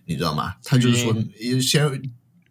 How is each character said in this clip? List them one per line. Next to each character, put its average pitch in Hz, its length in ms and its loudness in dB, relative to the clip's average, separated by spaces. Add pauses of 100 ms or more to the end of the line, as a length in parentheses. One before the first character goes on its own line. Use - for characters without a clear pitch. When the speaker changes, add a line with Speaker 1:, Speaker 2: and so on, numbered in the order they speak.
Speaker 1:
你 82 120 -6
知 71 60 -4
道 80 120 -2
吗？ 62 280 -4
他 131 160 2
就 123 120 4
是 117 80 4
说， 117 160 0
Speaker 2:
语 104 260 -2
音。 127 220 -2
Speaker 1:
先， 135 500 0 (380)